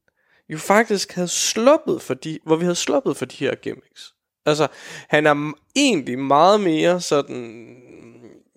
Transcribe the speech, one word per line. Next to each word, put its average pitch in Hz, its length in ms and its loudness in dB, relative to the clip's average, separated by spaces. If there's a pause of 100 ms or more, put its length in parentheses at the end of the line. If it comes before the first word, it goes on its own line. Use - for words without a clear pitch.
(500)
jo 156 80 -8
faktisk 208 560 0
havde 180 140 -4
sluppet 247 760 0
for - 120 -8
de, 160 320 -10
hvor 160 100 2
vi 165 80 -2
havde 175 120 0
sluppet 262 420 -2
for 127 80 -8
de - 100 -14
her 135 200 -4
gimmicks. - 580 -14 (320)
Altså, 151 220 2 (420)
han 151 160 2
er 151 80 6 (180)
m-, - 240 -20
egentlig 160 440 0
meget 156 420 4
mere 170 400 0
sådan 123 760 -6 (800)